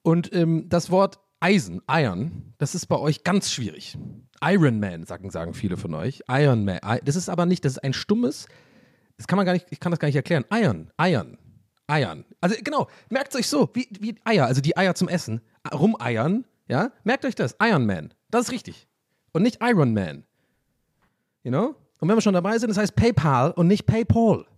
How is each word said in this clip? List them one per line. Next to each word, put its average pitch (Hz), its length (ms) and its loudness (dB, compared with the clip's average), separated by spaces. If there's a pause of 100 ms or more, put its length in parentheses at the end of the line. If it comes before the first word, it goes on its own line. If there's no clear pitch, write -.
Und, 165 320 2
ähm, 165 360 0
das 165 200 -2
Wort 190 300 2 (220)
Eisen, 151 480 0
Iron, 135 680 -2
das 143 180 -4
ist 175 100 -6
bei 160 120 -2
euch 147 280 -2
ganz 185 260 0
schwierig. - 460 -8 (440)
Iron 147 380 4
Man, 87 260 -6
sagen, 92 260 -12
sagen 85 220 -8
viele 101 220 -4
von 82 180 -8
euch. 90 360 -8
Iron 127 340 4
Man. 95 140 -2
I-, 113 260 -4
das 147 140 -2
ist 175 100 -6
aber 175 180 0
nicht, 180 200 0
das 131 80 0
ist - 60 -12
ein 139 140 -4
stummes, - 540 -2 (720)
das - 100 -16
kann 180 80 0
man 196 100 2
gar 180 60 2
nicht, 180 180 -2
ich - 120 -14
kann 175 100 -2
das 160 80 -2
gar 151 80 0
nicht 139 80 0
erklären. 143 340 0
Iron, 123 480 0
Iron, 147 400 0 (520)
Iron. 120 340 -2 (160)
Also 185 240 0
genau, 285 240 -2 (220)
merkt's 262 260 -6
euch 240 140 -2
so, 277 240 2
wie, 247 160 -6 (100)
wie 214 240 -8
Eier, 202 220 2
also 127 160 0
die 151 160 0
Eier 185 180 2
zum 180 140 0
Essen, 120 320 -4 (320)
rumeiern, 147 760 0 (220)
ja, 151 240 -2 (100)
merkt 254 220 0
euch 262 100 -2
das, 147 260 -4
Iron 196 240 2
Man, 87 280 -4 (180)
das 233 140 2
ist - 80 -8
richtig. - 340 -12 (460)
Und 165 100 2
nicht 240 180 2
Iron 175 320 4
Man. 80 300 -4 (1200)
You 123 80 -6
know? 226 240 0 (260)
Und 156 60 0
wenn 214 80 4
wir 226 60 4
schon 202 120 2
dabei 190 260 0
sind, 226 100 -2
das 190 80 0
heißt 208 180 0
PayPal 160 560 4
und 170 160 2
nicht 202 180 4
PayPal. 226 600 2 (120)